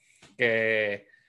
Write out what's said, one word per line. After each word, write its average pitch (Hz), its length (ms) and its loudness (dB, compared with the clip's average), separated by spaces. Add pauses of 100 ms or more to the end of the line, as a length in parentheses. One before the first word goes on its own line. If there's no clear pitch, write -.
(360)
que 110 720 0 (200)